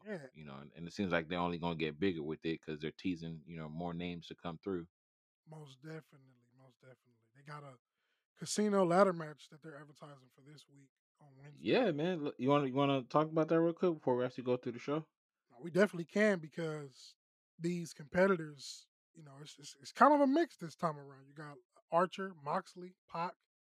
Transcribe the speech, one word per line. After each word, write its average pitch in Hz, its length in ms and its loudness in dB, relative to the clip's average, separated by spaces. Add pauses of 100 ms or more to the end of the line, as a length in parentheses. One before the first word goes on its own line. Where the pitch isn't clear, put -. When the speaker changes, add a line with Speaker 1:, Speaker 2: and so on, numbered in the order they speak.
Speaker 1:
Yeah. 185 300 -12
Speaker 2:
you 78 100 -20
know, 69 160 -14
and, 71 160 -20
and 82 120 -12
it - 40 -14
seems 95 200 -2
like 82 160 0
they're 87 100 -4
only 87 200 -2
gonna 85 180 -2
get 78 240 -4
bigger 85 240 0
with 78 200 -8
it 82 160 -4
'cause 78 200 -10
they're 78 100 -6
teasing, 82 560 -8
you 85 100 -16
know, 80 120 -10
more 85 260 -8
names 87 320 -8
to - 80 -14
come 82 240 -10
through. 87 300 -6 (600)
Speaker 1:
Most 151 320 -18
definitely, 139 640 -18 (160)
most 131 220 -20
definitely. 127 340 -20 (220)
They 143 60 -20
got 147 200 -14
a 135 160 -20 (580)
casino 202 480 2
ladder 180 280 6
match 156 380 -10
that 151 120 -20
they're 156 180 -16
advertising 143 540 -20
for 147 80 -20
this 135 260 -20
week 139 220 -20 (300)
on 147 160 -20
Wednesday. 143 260 -20
Speaker 2:
Yeah, 180 300 2
man. 156 320 -2
Look, 143 120 -6
you 127 120 -2
wanna, 143 180 4
you 127 80 -4
wanna 139 280 2
talk 151 260 2
about 156 200 2
that 165 120 4
real 165 120 4
quick 170 220 2
before 131 220 0
we 123 80 2
actually 127 200 -6
go 123 120 2
through 123 160 -6
the 120 80 -10
show? 156 260 -2 (440)
Speaker 1:
No, - 100 -20
we 160 100 -10
definitely 170 360 2
can, 202 340 2
because 151 760 -10 (440)
these 170 360 -4
competitors, 160 920 0 (280)
you 165 80 -20
know, 139 180 -20
it's, - 200 -18
it's, - 200 -18
it's - 120 -16
kind 277 200 10
of 294 80 6
a 285 60 8
mix 285 300 2
this 165 180 -12
time 156 240 -4
around. 139 300 -20
You 143 60 -20
got 147 220 -16 (360)
Archer, 185 420 2 (100)
Moxley, 180 520 -6 (120)
Pac. 175 260 -6 (280)